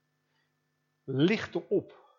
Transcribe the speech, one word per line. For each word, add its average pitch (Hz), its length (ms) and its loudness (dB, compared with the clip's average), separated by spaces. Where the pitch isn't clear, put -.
lichtte 170 680 -2
op. - 360 -4